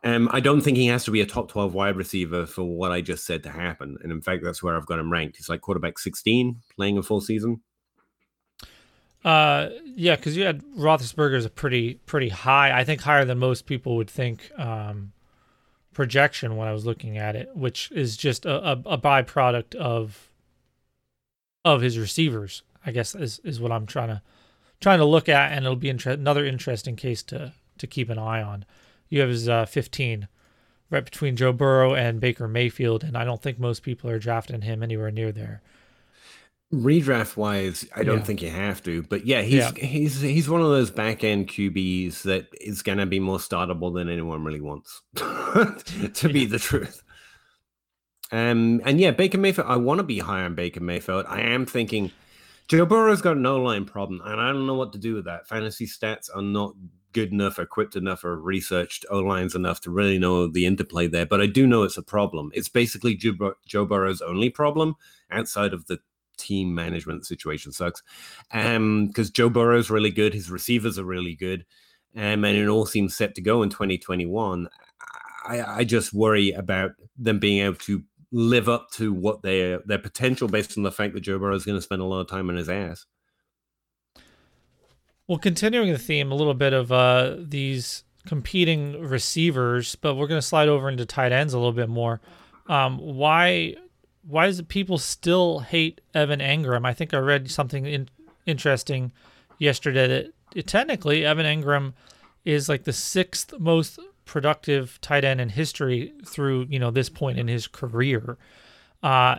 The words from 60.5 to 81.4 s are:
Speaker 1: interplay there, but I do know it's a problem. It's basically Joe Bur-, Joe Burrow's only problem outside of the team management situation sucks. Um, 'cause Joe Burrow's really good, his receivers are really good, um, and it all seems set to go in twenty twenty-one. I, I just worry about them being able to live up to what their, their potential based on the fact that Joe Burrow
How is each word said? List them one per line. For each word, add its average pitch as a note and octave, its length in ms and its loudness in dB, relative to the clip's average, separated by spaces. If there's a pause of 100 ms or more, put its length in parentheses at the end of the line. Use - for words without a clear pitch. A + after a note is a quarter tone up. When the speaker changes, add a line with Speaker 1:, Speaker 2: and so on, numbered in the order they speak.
Speaker 1:
interplay F2 400 0
there, E2+ 200 0
but F#2+ 140 2
I G2+ 60 4
do C3 220 6
know A#2 160 6
it's F#2 140 -4
a F2 40 -12
problem. E2 500 -2
It's - 160 -6
basically A#2 460 0
Joe G2+ 200 -2
Bur-, G2 300 -4
Joe G#2 200 0
Burrow's F#2+ 380 0
only F#2 280 -2
problem D3+ 460 0 (340)
outside G2+ 420 -2
of E2+ 140 -10
the F2+ 140 -6 (360)
team F#2+ 380 -4
management E2 500 -6
situation D2+ 460 -10
sucks. F2 320 -6 (500)
Um, A2 600 2
'cause G#2+ 180 -2
Joe A#2+ 180 4
Burrow's A#2 400 4
really G#2+ 220 2
good, G#2+ 240 2
his F2+ 160 -8
receivers G#2+ 480 -2
are G2 60 -8
really F2+ 320 -6
good, F#2 280 -6 (520)
um, G#2 280 0
and G#2 140 4
it G#2 80 2
all G#2+ 200 2
seems G2 280 0
set G#2 220 -2
to - 40 -14
go G#2+ 220 2
in G2+ 80 2
twenty F#2+ 280 -2
twenty-one. F2+ 720 -4 (760)
I, A#2+ 160 -4
I A2 220 -2
just A2+ 280 0
worry G#2 380 4
about F#2+ 400 -2 (260)
them A2 220 0
being G2+ 260 4
able F#2+ 120 0
to G2 260 -4 (300)
live A#2 360 4
up A#2 260 -2
to A2 180 -2
what G2+ 300 -2
their, F#2 440 0
their G2+ 120 -2
potential B2+ 500 -2
based G#2 280 -2
on G#2+ 60 -2
the G2 80 -2
fact G2+ 240 -4
that G#2 60 -8
Joe F#2+ 180 -4
Burrow G2 160 -2